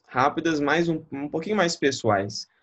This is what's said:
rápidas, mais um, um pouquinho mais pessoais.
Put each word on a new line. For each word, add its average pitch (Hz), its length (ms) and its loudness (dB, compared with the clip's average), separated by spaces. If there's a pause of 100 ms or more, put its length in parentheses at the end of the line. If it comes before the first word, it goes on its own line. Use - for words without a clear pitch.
rápidas, 151 520 0
mais 151 280 2
um, 160 240 -2
um 139 160 -8
pouquinho 170 280 -4
mais 175 200 2
pessoais. 110 680 0 (160)